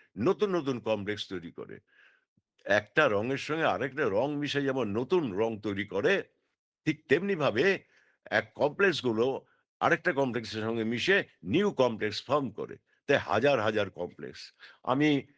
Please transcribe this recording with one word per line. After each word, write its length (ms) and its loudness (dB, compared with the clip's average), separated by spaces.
নতুন 360 0
নতুন 260 -2
কমপ্লেক্স 480 -4
তৈরি 220 -10
করে। 280 -14
একটা 440 2
রঙের 300 0
সঙ্গে 260 -4
আরেকটা 400 0
রং 320 0
মিশে 260 -2
যেমন 340 -2
নতুন 360 0
রং 280 -2
তৈরি 240 -4
করে, 380 0
ঠিক 240 -4
তেমনিভাবে 680 2
এক 240 0
কমপ্লেক্সগুলো 920 0
আরেকটা 320 2
কমপ্লেক্সের 500 -2
সঙ্গে 220 -2
মিশে 400 0
নিউ 280 2
কমপ্লেক্স 540 0
ফর্ম 260 0
করে। 260 -10
তাই 120 4
হাজার 420 2
হাজার 300 0
কমপ্লেক্স। 500 -10
আমি 400 2